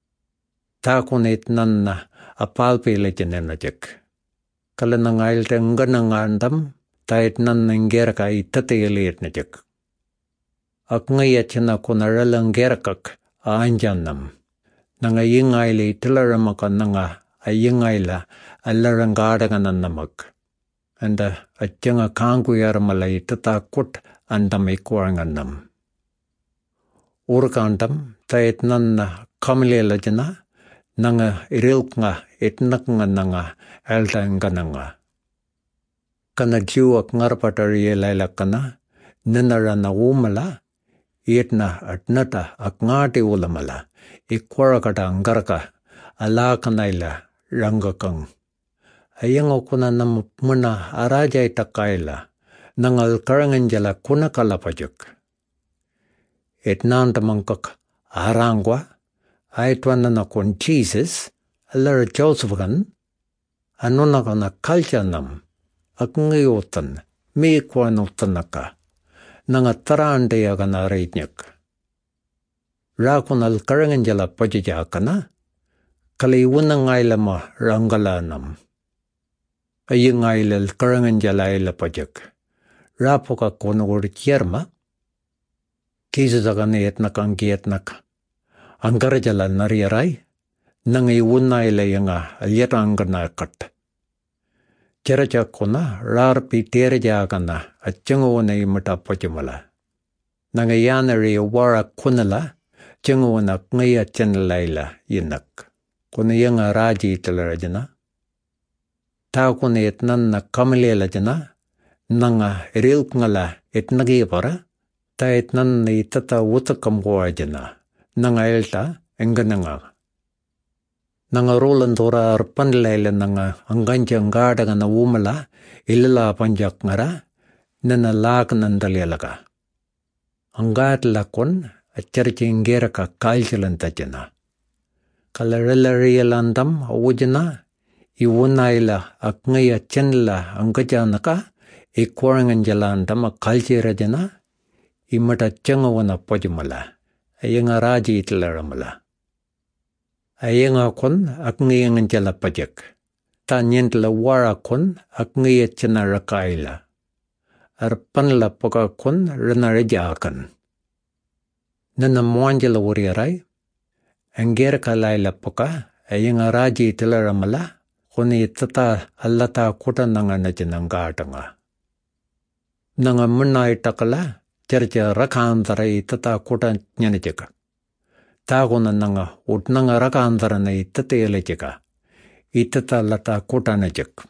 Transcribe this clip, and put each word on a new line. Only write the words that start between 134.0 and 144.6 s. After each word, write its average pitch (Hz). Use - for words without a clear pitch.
Kalarela 123
rialandam 123
awujana 127
iwunaila 120
akngaya 123
chenla 113
angkajanaka 117
ikwaranganjalandam 110
a 107
kalchirajana 113